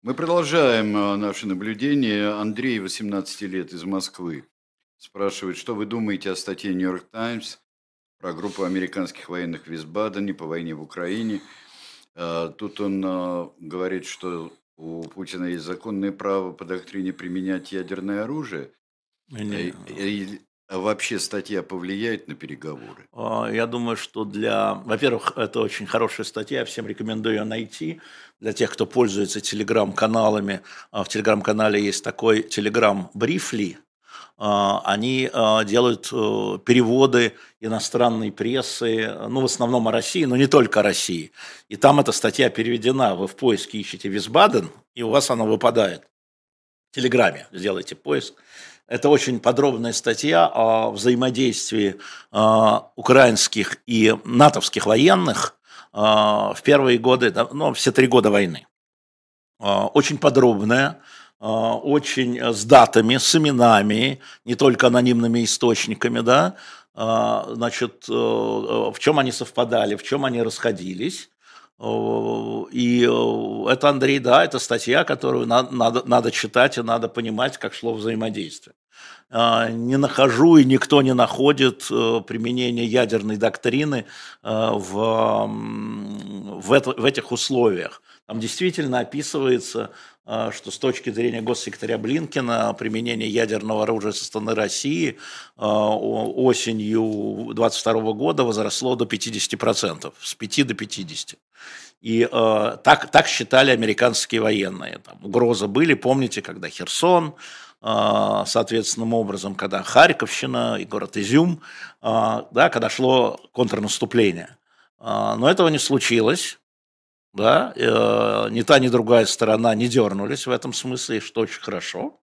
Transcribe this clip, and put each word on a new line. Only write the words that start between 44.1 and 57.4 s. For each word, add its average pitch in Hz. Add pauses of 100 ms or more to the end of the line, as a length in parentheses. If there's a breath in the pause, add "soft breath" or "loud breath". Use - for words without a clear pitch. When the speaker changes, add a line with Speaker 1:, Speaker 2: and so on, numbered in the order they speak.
Speaker 2:
и 120
у 113
вас 139
она 117
выпадает. 107 (840)
В -
Телеграме 120
сделайте 95
поиск. - (540 loud breath)
Это 120
очень 131
подробная 123
статья 156
о 113
взаимодействии, 113 (320 loud breath)
а, 110
украинских 120
и 110 (100)
натовских 120
военных, 147 (380 loud breath)
а, 107
в -
первые 135
годы, 123
да, 107